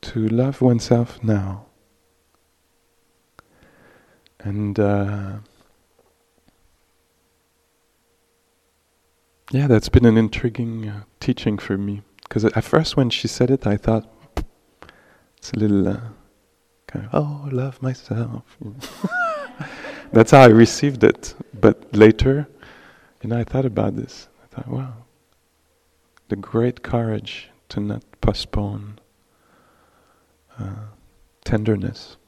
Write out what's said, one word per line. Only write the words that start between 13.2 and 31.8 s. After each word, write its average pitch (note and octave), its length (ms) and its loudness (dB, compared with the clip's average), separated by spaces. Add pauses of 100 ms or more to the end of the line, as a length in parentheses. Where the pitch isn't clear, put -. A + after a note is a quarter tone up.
said B2 200 0
it, C3+ 160 0
I G#2 120 0
thought, A2 280 -2 (1300)
it's - 160 -14
a B2 40 -4
little, G2+ 300 2
uh, G#2+ 220 -8 (760)
kind - 180 -12
of, A2 80 -14
"Oh, C#3+ 380 -4
love C3 300 -6
myself." A#2 800 -8
<laughs> - 500 -12 (1000)
That's A2+ 200 4
how C#3 100 10
I B2+ 60 12
received A#2 560 6
it. - 320 2 (180)
But G2+ 420 0
later, B2+ 520 6 (720)
you A2+ 80 -8
know, A#2 80 -2
I A#2 60 -2
thought C3 220 -4
about G#2 300 -2
this. - 320 -12 (160)
I - 40 -20
thought, - 200 -16
"Wow, B2+ 260 -8 (1400)
the G#2+ 60 -2
great A#2 460 -2
courage A2+ 680 -6 (180)
to - 100 -8
not G#2 240 -6 (160)
postpone, G#2 800 -4 (1600)
uh, G#2+ 300 -12 (560)
tenderness." G#2 720 -4 (100)